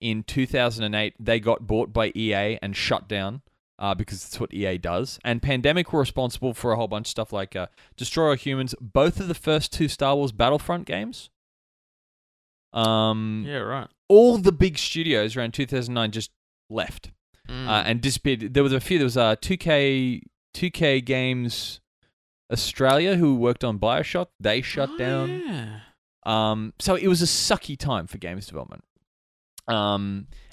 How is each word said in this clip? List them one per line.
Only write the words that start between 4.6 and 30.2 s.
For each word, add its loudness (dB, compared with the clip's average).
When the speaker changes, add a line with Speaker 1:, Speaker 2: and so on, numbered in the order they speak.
Speaker 1:
A -2
does. -4
And -2
Pandemic 0
were 4
responsible -2
for -2
a 2
whole -2
bunch -6
of -8
stuff -6
like, -6
uh, -6
Destroy 0
All 4
Humans, -4
both 2
of -4
the -4
first 0
two 0
Star 0
Wars 0
Battlefront 0
games. -8
Um, 0
Speaker 2:
Yeah, -8
right. -6
Speaker 1:
all 10
the 6
big 2
studios 0
around -2
two -2
thousand -4
nine 0
just -8
left, -8
Speaker 2:
Mm. -8
Speaker 1:
uh, 2
and 0
disappeared. 0
There 6
was 4
a 2
few. 0
There 4
was, 0
uh, 6
two -2
K, 0
two -4
K 2
Games -2
Australia, 2
who 4
worked 2
on -2
BioShock. 0
They 0
shut -4
Speaker 2:
Oh, -10
Speaker 1:
down. -2
Speaker 2:
yeah. -8
Speaker 1:
Um, 0
so 2
it 0
was 4
a 4
sucky -4
time -4
for -16
games -10
development. -14
Um, -2